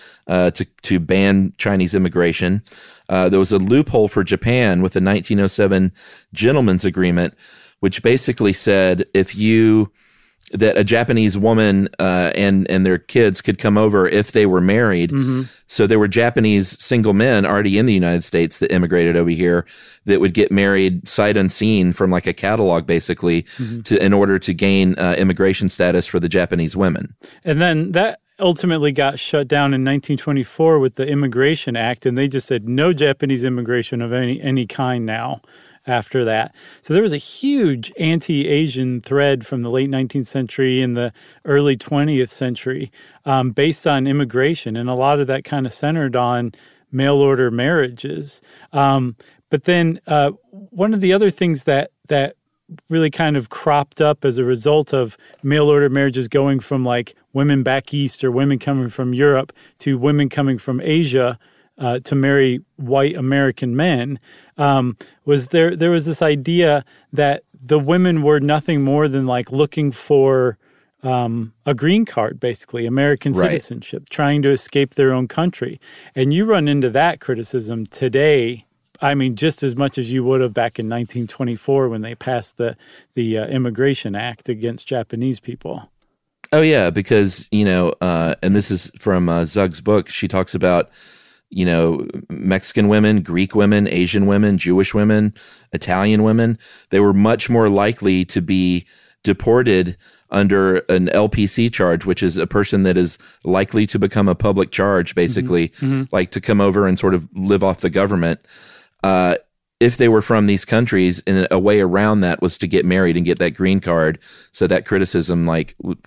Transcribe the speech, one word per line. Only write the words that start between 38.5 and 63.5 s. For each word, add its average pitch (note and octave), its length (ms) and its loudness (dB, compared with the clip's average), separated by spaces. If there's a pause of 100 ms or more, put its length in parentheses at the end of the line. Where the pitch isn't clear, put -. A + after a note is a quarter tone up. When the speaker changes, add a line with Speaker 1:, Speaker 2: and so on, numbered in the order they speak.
Speaker 2:
thread C#3 440 0
from B2+ 180 -6
the A#2+ 60 -6
late C3 200 -2
nineteenth C3 380 -4
century C3 540 -2
and B2 140 -2
the A#2+ 160 -4 (340)
early C#3+ 300 2
twentieth C#3+ 560 -2
century, C3 600 -8 (340)
um, C3 260 0
based D3 360 -2
on C#3 200 0
immigration, C3+ 680 -2
and A#2+ 140 -6
a B2+ 60 -2
lot C#3 240 2
of C#3 80 -2
that C3+ 160 -4
kind C#3 220 -6
of A#2+ 80 -8
centered D3 420 -4
on A#2+ 380 -2 (380)
mail C3+ 240 2
order C3+ 340 2
marriages. C#3 920 -4 (320)
Um, C3+ 420 0 (340)
but D3+ 140 -2
then, E3+ 440 0
uh, C#3+ 240 2 (200)
one G3+ 420 -4
of G3+ 80 -2
the F#3 120 2
other G3+ 160 4
things E3+ 340 -2
that, C#3 280 0 (160)
that C#3+ 280 -2 (540)
really D#3+ 200 0
kind D3+ 260 -2
of B2 140 -6
cropped C#3+ 500 -2
up D3+ 240 2
as B2+ 140 0
a B2+ 80 0
result C#3+ 480 0
of B2 240 -2 (260)
mail D3 240 2
order C#3+ 220 4
marriages C3 400 -2
going C#3 320 0
from, C3 240 -4
like, A#2+ 300 -4 (180)
women C#3 300 0
back C3 300 -2
east C#3+ 300 -6
or C3 80 0
women C3+ 280 0
coming C3+ 300 -4
from B2 240 -6
Europe C3+ 380 0 (280)
to C3+ 180 -2
women C#3+ 320 0
coming C3+ 280 -2
from B2+ 220 -6
Asia, C3 580 0 (400)
uh, B2 220 -4
to C3+ 160 -6
marry C3+ 460 2 (160)
white C#3 400 0
American C3+ 580 -2